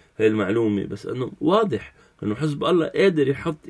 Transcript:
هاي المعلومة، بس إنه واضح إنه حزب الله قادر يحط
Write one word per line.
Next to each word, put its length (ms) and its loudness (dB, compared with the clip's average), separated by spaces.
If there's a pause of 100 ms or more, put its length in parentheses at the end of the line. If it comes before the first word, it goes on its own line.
(200)
هاي 80 4
المعلومة، 580 0
بس 200 -12
إنه 260 -6 (100)
واضح 520 0 (300)
إنه 120 -2
حزب 280 -4
الله 240 2
قادر 400 2
يحط 300 -4 (120)